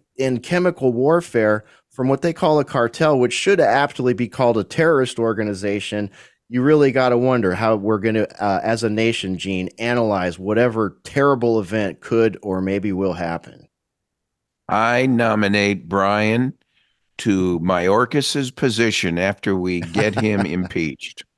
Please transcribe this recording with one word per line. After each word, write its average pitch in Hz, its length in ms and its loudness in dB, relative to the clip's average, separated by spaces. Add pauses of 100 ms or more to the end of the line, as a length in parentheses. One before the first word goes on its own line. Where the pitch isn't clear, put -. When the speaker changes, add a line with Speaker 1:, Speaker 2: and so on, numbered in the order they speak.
(160)
Speaker 1:
in 127 240 -2
chemical 175 520 0
warfare 117 720 0 (260)
from 131 180 -4
what 135 140 0
they 170 100 0
call 156 280 2
a 139 40 0
cartel, 139 540 0
which 123 140 2
should 185 280 2
aptly 127 540 2
be 113 140 -4
called 120 280 2
a 101 80 0
terrorist 160 540 0
organization, 104 920 -4 (380)
you 123 140 -2
really 143 300 4
gotta 123 260 2
wonder 120 360 2
how 110 220 0
we're 104 220 -2
gonna, 110 280 0 (140)
uh, 98 220 0
as 113 220 -2
a 110 60 0
nation, 107 480 -2
Gene, 92 300 -4 (100)
analyze 107 600 -2
whatever 107 680 0
terrible 123 560 2
event 95 400 -4
could 113 420 0
or 95 180 -4
maybe 95 320 -2
will 92 220 -2
happen. 85 540 -8 (1000)
Speaker 2:
I 120 380 2
nominate 104 840 2
Brian 107 640 2 (680)
to 92 420 0
Mayorkas's 120 880 0
position 110 680 0
after 98 380 -2
we 90 240 -2
get 98 400 -2
him 101 200 0
Speaker 3:
<laughs> 98 60 0
Speaker 2:
impeached. 85 800 -6 (140)